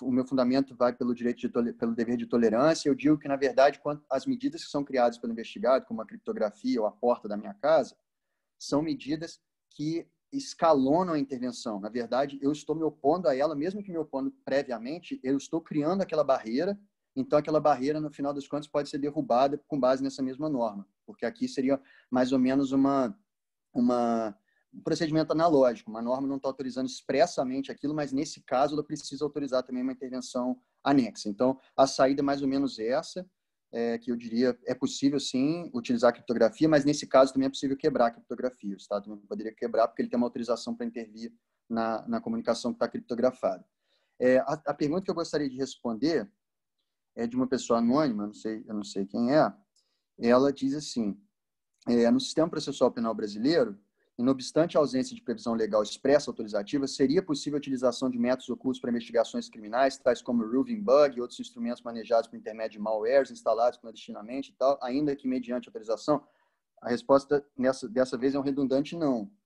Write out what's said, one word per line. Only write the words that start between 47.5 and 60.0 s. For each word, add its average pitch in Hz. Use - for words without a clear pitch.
anônima, 117
não 104
sei, 110
eu 110
não 104
sei 101
quem 120
é. 139
Ela 127
diz 135
assim, 120
é, 117
"No 123
sistema 156
processual 147
penal 113
brasileiro, 110
e 120
não 131
obstante 143
a 165
ausência 127
de -
previsão 117
legal 107
expressa 139
autorizativa, 113
seria 143
possível 147
a -
utilização 131
de 123
métodos 127
ocultos 127
para 123
investigações 117
criminais, 117
tais 123